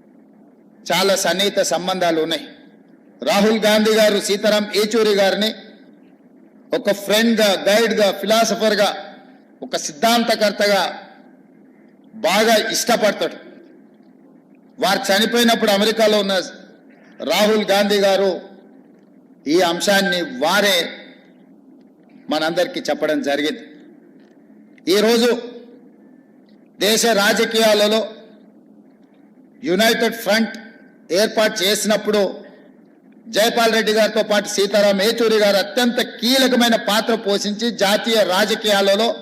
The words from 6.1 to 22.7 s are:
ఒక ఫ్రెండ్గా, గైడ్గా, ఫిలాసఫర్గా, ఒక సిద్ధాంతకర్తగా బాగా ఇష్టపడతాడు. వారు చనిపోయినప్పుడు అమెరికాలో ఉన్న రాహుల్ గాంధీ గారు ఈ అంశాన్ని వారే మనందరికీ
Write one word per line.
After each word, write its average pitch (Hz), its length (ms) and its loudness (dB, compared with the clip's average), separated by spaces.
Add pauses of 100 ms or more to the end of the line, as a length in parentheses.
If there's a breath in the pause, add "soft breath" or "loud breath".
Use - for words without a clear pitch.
ఒక 202 140 -2
ఫ్రెండ్గా, 214 580 2 (180)
గైడ్గా, 214 440 2
ఫిలాసఫర్గా, 202 800 0 (720)
ఒక 135 140 -8
సిద్ధాంతకర్తగా 208 1040 0 (1300)
బాగా 202 400 2 (160)
ఇష్టపడతాడు. 202 680 -2 (1400)
వారు 190 280 0
చనిపోయినప్పుడు 226 640 2
అమెరికాలో 214 480 2
ఉన్న 196 140 -2 (960)
రాహుల్ 214 400 2
గాంధీ 202 280 2
గారు 196 320 2 (1160)
ఈ 165 140 2
అంశాన్ని 185 600 0
వారే 170 540 0 (1500)
మనందరికీ 165 500 -2